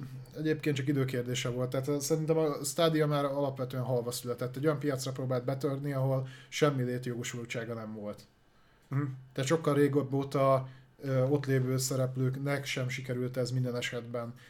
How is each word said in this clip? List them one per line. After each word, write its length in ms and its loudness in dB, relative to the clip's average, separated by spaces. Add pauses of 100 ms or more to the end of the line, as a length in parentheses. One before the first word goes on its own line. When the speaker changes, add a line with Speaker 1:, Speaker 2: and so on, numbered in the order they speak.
(380)
Speaker 1:
egyébként 380 2
csak 120 0
időkérdése 640 0
volt. 200 -2
Tehát, 180 -2
ö, 120 2
szerintem 380 2
a 260 0
Stadia 440 4
már 180 2
alapvetően 580 -2
halva 280 0
született. 440 -4
Egy 100 -2
olyan 140 4
piacra 320 -2
próbált 340 -2
betörni, 480 -2
ahol 340 0 (220)
semmi 340 2
létjogosultsága 920 -4
nem 200 -8
volt. 300 -10 (640)
Speaker 2:
Mhm. 140 0 (320)
Speaker 1:
Tehát 160 -2
sokkal 240 2
régebb 400 4
óta, 540 4 (340)
ö, 220 2
ott 220 2
lévő 320 2
szereplőknek 880 0
sem 240 -2
sikerült 480 -4
ez 140 0
minden 240 0
esetben. 580 -6 (160)